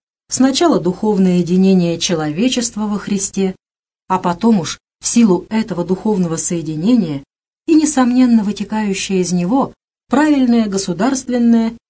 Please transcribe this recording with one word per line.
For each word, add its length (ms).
сначала 500
духовное 580
единение 640
человечества 880
во 100
Христе, 580
а 120
потом 400
уж 200
в 80
силу 420
этого 360
духовного 520
соединения 880
и, 80
несомненно, 680
вытекающее 760
из 100
него 420
правильное 580
государственное 1040